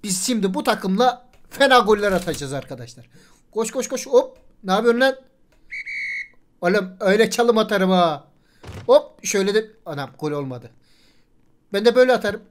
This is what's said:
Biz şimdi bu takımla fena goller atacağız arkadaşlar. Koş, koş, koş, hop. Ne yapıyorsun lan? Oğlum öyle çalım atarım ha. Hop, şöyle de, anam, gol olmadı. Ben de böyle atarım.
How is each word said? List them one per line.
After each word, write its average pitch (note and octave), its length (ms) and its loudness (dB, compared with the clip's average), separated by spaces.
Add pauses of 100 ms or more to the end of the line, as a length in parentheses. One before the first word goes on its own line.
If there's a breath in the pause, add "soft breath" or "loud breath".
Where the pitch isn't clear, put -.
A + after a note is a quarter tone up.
Biz G3 240 -4
şimdi G3 280 -2
bu D4 80 -4
takımla G#3+ 640 0 (220)
fena C4 280 4
goller G3+ 340 2
atacağız C#3+ 400 -4
arkadaşlar. B2 560 -14 (420 soft breath)
Koş, A3 200 -4
koş, B3 180 -6
koş, B3+ 180 -8
hop. A#3+ 320 2 (260)
Ne F#3 80 -2
yapıyorsun A#3 280 2
lan? C4 160 2 (1400)
Oğlum F#3 400 -2
öyle G#3 300 2
çalım A#3 280 2
atarım G3 320 0
ha. E3+ 380 0 (580 soft breath)
Hop, - 380 2
şöyle G3 300 -2
de, A3 160 0 (160)
anam, C#3+ 320 -10
gol D3+ 140 -6
olmadı. C3 380 -10 (1040)
Ben G3+ 120 -4
de A#3 100 4
böyle B3+ 180 6
atarım. A3 380 -2